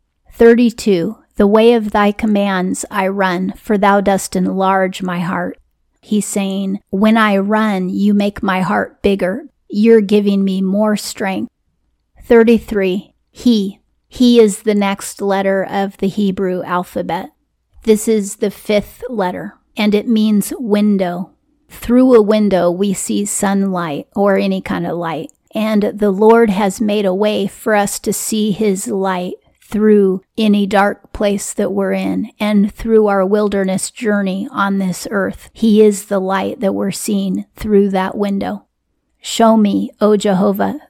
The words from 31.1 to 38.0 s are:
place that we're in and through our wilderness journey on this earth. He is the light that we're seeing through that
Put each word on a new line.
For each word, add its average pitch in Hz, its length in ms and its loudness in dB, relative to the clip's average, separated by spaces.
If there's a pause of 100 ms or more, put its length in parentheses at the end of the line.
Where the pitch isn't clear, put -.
place 202 400 -4
that 202 180 -2
we're 196 220 -2
in 190 460 -4
and 208 340 0
through 220 320 2
our 196 180 2
wilderness 196 680 -2
journey 202 600 -2
on 196 280 -2
this 185 320 -4
earth. 196 420 -6
He 214 300 4
is 208 220 2
the 202 140 -2
light 190 420 -4
that 196 120 0
we're 202 160 -4
seeing 196 560 -4 (100)
through 202 340 2
that 190 280 -4